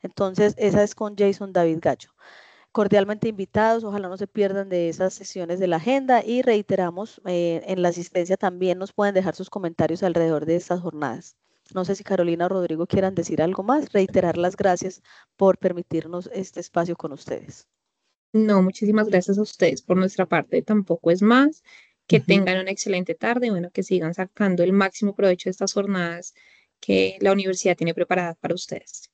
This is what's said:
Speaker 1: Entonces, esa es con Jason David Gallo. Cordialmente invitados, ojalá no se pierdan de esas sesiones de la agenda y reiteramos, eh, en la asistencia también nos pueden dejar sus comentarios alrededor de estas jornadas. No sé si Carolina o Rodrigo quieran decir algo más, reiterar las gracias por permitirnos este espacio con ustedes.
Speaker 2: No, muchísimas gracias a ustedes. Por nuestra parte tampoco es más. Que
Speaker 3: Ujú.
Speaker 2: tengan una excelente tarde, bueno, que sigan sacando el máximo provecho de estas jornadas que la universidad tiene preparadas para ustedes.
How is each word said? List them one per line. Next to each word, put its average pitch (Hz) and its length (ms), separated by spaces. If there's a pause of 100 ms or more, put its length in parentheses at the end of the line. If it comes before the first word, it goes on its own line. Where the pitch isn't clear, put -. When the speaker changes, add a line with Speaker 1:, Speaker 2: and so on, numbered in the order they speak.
Speaker 1:
Entonces, 190 560
esa 202 260
es 208 120
con 208 240
Jason 196 340
David 165 300
Gallo. - 320 (580)
Cordialmente 208 560
invitados, 220 560
ojalá 202 240
no 185 80
se 196 100
pierdan 196 440
de 175 180
esas 185 240
sesiones 180 480
de 185 60
la 170 100
agenda 254 480
y 247 160
reiteramos, 202 840
eh, 175 400
en 180 160
la 175 80
asistencia 175 480
también 180 400
nos 190 160
pueden 202 200
dejar 185 200
sus - 160
comentarios 170 520
alrededor 165 440
de 165 100
estas 175 240
jornadas. 156 560 (380)
No 185 100
sé 196 120
si - 80
Carolina 175 420
o - 20
Rodrigo 175 380
quieran 190 300
decir 165 260
algo 190 220
más, 269 280
reiterar 185 460
las 180 160
gracias 190 480 (340)
por 190 220
permitirnos 175 720
este - 280
espacio 175 340
con 160 160
ustedes. - 560 (680)
Speaker 2:
No, 214 300
muchísimas 214 460
gracias 190 280
a 208 60
ustedes. - 400
Por - 140
nuestra 185 300
parte - 360
tampoco 190 480
es 185 120
más. 262 420 (420)
Que - 120
Speaker 3:
Ujú. - 80
Speaker 2:
tengan 185 340
una 190 100
excelente 190 460
tarde, 240 340
bueno, 175 220
que - 100
sigan 175 320
sacando 185 480
el 180 100
máximo 196 440
provecho 185 320
de - 20
estas 190 220
jornadas 180 600 (440)
que 190 420
la 202 120
universidad 190 440
tiene 165 180
preparadas 175 420
para 175 180
ustedes. - 600